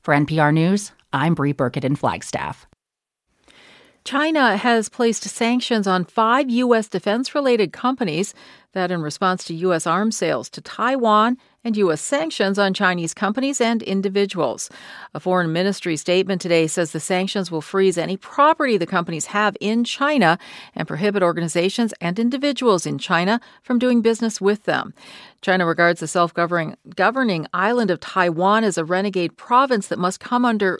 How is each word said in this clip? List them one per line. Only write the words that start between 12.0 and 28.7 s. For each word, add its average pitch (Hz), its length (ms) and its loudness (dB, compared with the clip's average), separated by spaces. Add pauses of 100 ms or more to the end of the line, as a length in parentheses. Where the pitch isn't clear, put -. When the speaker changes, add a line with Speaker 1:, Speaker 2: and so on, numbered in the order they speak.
Speaker 2:
sanctions 226 580 -2
on 190 140 2
Chinese 180 420 -2
companies 254 440 -2
and 233 220 2
individuals. 190 880 -2 (460)
A 151 40 -8
foreign 180 320 0
ministry 180 460 -2
statement 185 420 0
today 165 280 2
says 165 240 -2
the 160 80 -6
sanctions 190 500 -2
will 160 120 -4
freeze 190 360 2
any 170 180 -4
property 285 640 2
the 170 80 0
companies 170 400 -4
have 208 340 -2
in 226 240 0
China 233 540 2 (380)
and 160 120 -6
prohibit 202 360 0
organizations 175 760 0
and 175 200 -4
individuals 254 680 0
in 143 140 -4
China 185 420 0 (220)
from 247 160 0
doing 240 240 2
business 226 360 0
with 202 260 0
them. - 280 -2 (480)
China 185 240 2
regards 170 340 2
the 156 80 -6
self-governing, 170 680 0 (200)
governing 208 560 0
island 208 380 0
of 170 100 0
Taiwan 185 640 0
as 190 140 0